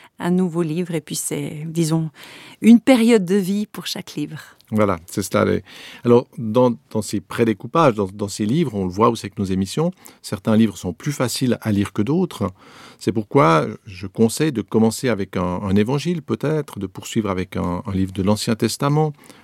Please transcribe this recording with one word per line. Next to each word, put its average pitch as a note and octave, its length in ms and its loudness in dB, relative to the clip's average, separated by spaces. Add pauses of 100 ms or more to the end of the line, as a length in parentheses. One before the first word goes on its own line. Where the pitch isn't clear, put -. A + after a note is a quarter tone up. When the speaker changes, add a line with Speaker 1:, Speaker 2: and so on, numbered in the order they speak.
(180)
Speaker 1:
un F3 140 -2
nouveau F3+ 300 0
livre. E3+ 340 -4
Et D#3 60 -4
puis - 140 -10
c'est, D3+ 520 -6
disons, D#3+ 420 0 (520)
une A3+ 180 10
période A3+ 460 4
de F3+ 100 0
vie G3+ 300 0
pour - 200 -14
chaque - 300 -12
livre. D3+ 240 -8 (320)
Speaker 2:
Voilà, G2+ 360 2
c'est - 160 -4
cela, G2+ 220 0
les, F#2+ 180 -2 (420)
alors, A#2+ 220 6 (100)
dans, A#2+ 380 2 (160)
dans A2 100 -2
ces G#2 200 -6
prédécoupages, A#2+ 760 0
dans, G#2 100 0
dans G2+ 220 -8
ces G#2+ 180 -6
livres, C3 300 -2
on G2 100 -2
le F2+ 60 -4
voit G#2 180 4
aussi A2+ 160 -4
avec - 140 -10
nos G2+ 60 -2
émissions, F#2+ 460 -2 (300)
certains G#2+ 340 -2
livres G#2+ 220 4
sont F2+ 160 -8
plus - 180 -6
faciles B2 500 -2
à A2+ 100 -2
lire G2+ 200 0
que G#2+ 120 -4
d'autres. C#3 480 -2 (480)
C'est - 120 -2
pourquoi C#3+ 540 2 (220)
je F#2+ 180 -14
conseille A#2 460 0
de A#2 100 -4
commencer A2+ 480 0
avec G2 280 -4
un, F#2+ 40 0
un F#2+ 340 -2
évangile, C#3+ 460 0
peut-être, C#3 560 -4
de G2 80 -6
poursuivre G2+ 460 -4
avec F#2 260 -4
un, F2+ 260 -4
un - 100 -8
livre F#2+ 180 -2
de F#2+ 100 -6
l'Ancien G#2+ 320 0
Testament. C#3+ 600 0 (300)